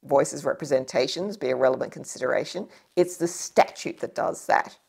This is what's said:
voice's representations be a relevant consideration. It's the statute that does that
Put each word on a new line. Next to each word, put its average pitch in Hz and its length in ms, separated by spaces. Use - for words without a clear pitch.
voice's 143 420
representations 139 880
be 127 140
a 131 60
relevant 127 360
consideration. - 760
It's 175 220
the 170 100
statute - 720
that - 160
does - 300
that - 320